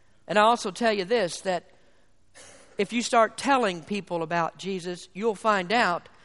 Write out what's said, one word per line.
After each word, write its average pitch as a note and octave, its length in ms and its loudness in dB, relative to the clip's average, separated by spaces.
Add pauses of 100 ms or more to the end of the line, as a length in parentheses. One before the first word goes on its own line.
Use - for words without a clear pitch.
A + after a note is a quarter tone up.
(260)
And F3+ 120 0
I G#3 40 6
also A3+ 280 2
tell A3 220 0
you G3 120 -2
this, G3 380 -2
that F3+ 220 -4 (1120)
if G3+ 160 -2
you A#3 100 -2
start A3 340 2
telling G#3+ 460 0
people F3 400 -6
about E3 360 -2
Jesus, F3 540 -8
you'll G3+ 240 -2
find G3 360 0
out G3 360 0 (160)